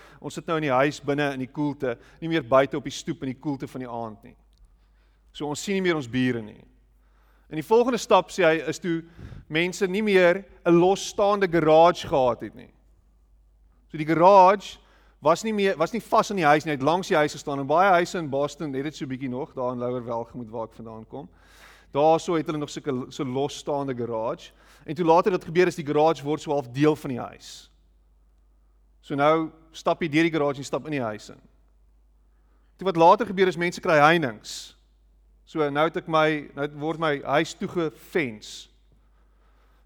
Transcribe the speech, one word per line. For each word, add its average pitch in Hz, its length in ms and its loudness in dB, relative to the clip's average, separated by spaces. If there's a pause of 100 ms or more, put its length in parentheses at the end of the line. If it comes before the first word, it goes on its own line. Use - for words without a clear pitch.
(200)
ons 143 140 -14
sit - 120 -14
nou 165 100 -2
in 156 120 -4
die 127 80 2
huis 139 240 2
binne 143 320 -2
in 131 60 -10
die 127 140 -10
koelte, 135 460 -6 (220)
nie 165 80 -8
meer 165 180 -2
buite 131 300 2
op 139 80 -8
die 139 80 -12
stoep - 300 -10
in 135 100 -6
die 123 80 -16
koelte 143 260 -8
van 127 140 -14
die 127 80 -12
aand 113 340 -10
nie. 117 140 -20 (960)
So - 140 -10
ons 147 160 -8
sien 202 120 -4
nie 190 80 0
meer 175 140 0
ons 135 120 -6
bure 123 340 -2
nie. - 220 -20 (840)
En - 80 -12
die 156 100 -8
volgende 233 320 2
stap, - 320 2
sê 190 140 0
hy, 160 240 2
is 156 100 -8
toe 165 240 -4 (460)
mense 175 380 -2
nie 185 160 -4
meer 190 420 4 (200)
'n 170 80 4
losstaande 196 760 2
garage 160 600 6
gehad 127 340 0
het 107 120 -14
nie. 92 180 -20 (1160)
So 160 100 -12
die 151 80 -6
garage 185 720 6 (460)
was 165 200 2
nie 220 80 -2
meer, 196 260 0
was 165 140 0
nie 220 100 -6
vas - 280 0
in 208 60 -6
die 170 120 0
huis 151 160 4
nie, 160 80 -4
hy 147 40 -2
het 123 80 -6
langs 170 240 0
die 185 80 0
huis 151 160 2
gestaan, 139 300 -8
en 135 60 -8
baie 180 240 4
huise 175 260 0
in 160 100 -6
Boston 143 460 -6
het 139 160 -6
dit 151 60 -14
so 156 100 -10
bietjie 131 240 -8
nog, 123 240 -10
daar 127 180 -4
in 123 60 -10
Lower 123 260 -6
Welgemoot 117 460 -10
waar 113 180 -10
ek - 80 -20
vandaan 110 320 -18
kom. 143 200 -16 (640)
Daar 156 260 4
so 175 140 -4
het 156 160 -2
hulle 156 80 -6
nog 147 140 -8
sulke, 147 200 -8 (220)
so 156 100 -6
losstaande 139 680 -6
garage, 117 560 -6 (340)
en 160 100 -10
toe 170 120 -2
later 170 240 6
dat 180 160 -2
gebeur 175 240 4
is, - 80 -6
die 156 80 -8
garage 147 400 2
word 151 160 -4
so 160 100 -6
half 139 220 -2
deel 147 220 4
van 139 180 -10
die 117 80 -8
huis. - 480 -18 (1300)
So - 140 -10
nou 156 360 2 (220)
stap - 300 -2
jy 165 100 -4
deur 160 160 2
die 160 60 -2
garage 143 260 -2
en 131 80 -14
stap 135 220 -6
in 143 80 -4
die 127 60 -4
huis 107 260 -10
in. - 100 -20 (1400)
Toe 185 140 -2
wat 165 80 -2
later 196 320 6
gebeur 185 180 0
is, 160 80 -4
mense 175 240 -6
kry 175 220 2
heininge. 151 720 0 (720)
So 156 240 -2
nou 151 180 2
het 165 140 -6
ek - 80 -14
my, 156 180 4 (280)
nou 143 120 -4 (140)
word 160 180 -6
my 160 140 0 (240)
huis 160 240 -2
toegefens. 147 920 -6 (1300)